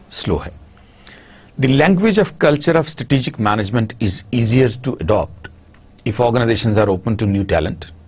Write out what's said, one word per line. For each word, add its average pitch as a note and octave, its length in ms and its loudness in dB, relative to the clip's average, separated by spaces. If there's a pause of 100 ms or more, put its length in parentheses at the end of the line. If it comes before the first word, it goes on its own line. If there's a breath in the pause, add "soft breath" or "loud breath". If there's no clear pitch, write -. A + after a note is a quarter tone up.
(120)
स्लो - 260 -2
है। - 140 -8 (1120 loud breath)
The C3 80 2
language F#3 500 4
of G3 120 0 (120)
culture D3+ 380 2
of D3 80 -6
strategic C3 500 -4
management G#2+ 540 -2 (140)
is - 160 -6 (100)
easier A#2+ 360 2 (180)
to - 100 -2
adopt E2 500 -2 (600)
if G#2+ 120 -4
organizations A#2 580 2
are G#2+ 120 4
open G2 280 -2
to G#2+ 120 0
new G2 240 0
talent, E2 340 -2 (200)